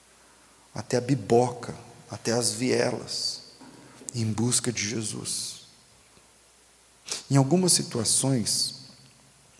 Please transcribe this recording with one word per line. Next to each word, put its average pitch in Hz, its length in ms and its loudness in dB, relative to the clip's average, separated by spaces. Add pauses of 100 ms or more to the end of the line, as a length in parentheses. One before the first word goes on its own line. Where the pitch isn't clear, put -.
(720)
até - 240 -2
a 120 40 4
biboca, 120 760 2 (340)
até 104 220 -6
as 117 220 2
vielas, 120 920 -2 (720)
em 117 100 0
busca 113 480 0
de 101 160 -4
Jesus. - 760 -6 (1600)
Em 139 80 4
algumas 160 360 6
situações, - 1040 0 (840)